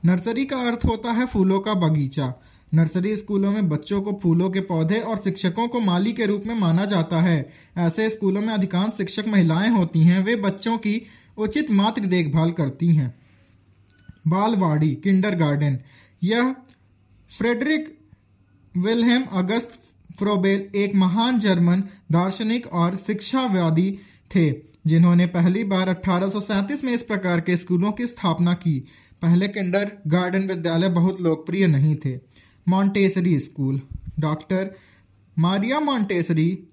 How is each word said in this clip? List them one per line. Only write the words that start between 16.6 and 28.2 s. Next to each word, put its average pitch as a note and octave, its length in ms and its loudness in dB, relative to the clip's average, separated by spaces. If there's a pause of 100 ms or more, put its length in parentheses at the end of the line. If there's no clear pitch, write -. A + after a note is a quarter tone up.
फ्रेडरिक B3 600 -2 (800)
विल्हेम A#3 540 2
अगस्त F#3+ 640 -4 (240)
फ्रोबेल, G3 560 0
एक G3+ 200 0
महान G#3+ 440 2
जर्मन F3+ 440 2 (280)
दार्शनिक G#3 560 0
और F3 280 0
शिक्षावादी G3 1040 0 (360)
थे, D#3+ 200 2 (320)
जिन्होंने F3 400 6
पहली F3+ 360 0
बार F#3+ 260 0
अठारह F#3 400 0
सौ G#3 100 -6
सैंतीस G#3 440 -4
में B3 100 -2
इस A#3+ 100 -4
प्रकार F#3 380 -2
के F3+ 160 0
स्कूलों F3+ 340 0
की A#3+ 160 -6
स्थापना F3 460 0